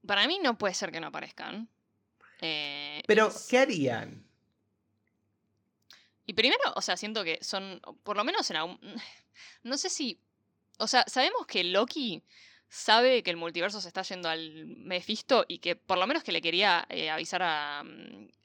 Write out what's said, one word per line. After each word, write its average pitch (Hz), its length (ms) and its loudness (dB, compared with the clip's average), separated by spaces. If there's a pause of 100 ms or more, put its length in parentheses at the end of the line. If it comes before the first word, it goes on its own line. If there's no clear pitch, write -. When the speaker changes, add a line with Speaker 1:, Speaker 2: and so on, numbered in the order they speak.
Speaker 1:
para 202 220 4
mí 370 160 0
no 240 140 2
puede 190 180 0
ser 175 160 -4
que 160 80 -8
no 160 80 -8
aparezcan. 160 600 -10 (720)
Eh, 147 680 -6
Speaker 2:
Pero, 214 220 8
Speaker 1:
es - 200 -8
Speaker 2:
¿qué 247 100 4
harían? 139 640 0 (2000)
Speaker 1:
Y 208 60 -8
primero, 285 280 4 (140)
o - 60 -2
sea, 185 160 -2
siento 214 260 -4
que 165 180 -4
son, 190 400 -8 (220)
por 202 140 -4
lo 208 60 2
menos 359 280 0
en 202 60 -4
algún... 165 220 -4 (840)
No 254 140 -6
sé 370 120 -4
si... 254 300 -6 (580)
o 214 100 -2
sea, 247 200 6
sabemos 359 400 0
que 185 160 -2
Loki 208 580 0 (480)
sabe 240 540 6
que 180 80 -2
el 170 60 -4
multiverso 170 440 -2
se 185 60 -10
está 185 160 -6
yendo 180 260 -6
al 160 380 -6
Mephisto 202 800 0
y 175 120 -8
que 175 180 -2
por 185 200 0
lo 185 80 4
menos 294 180 0
que 190 100 -4
le 165 80 0
quería, 175 480 2
eh, 156 200 -4
avisar 160 340 -4
a, 147 400 -2
mm, 131 440 -18 (180)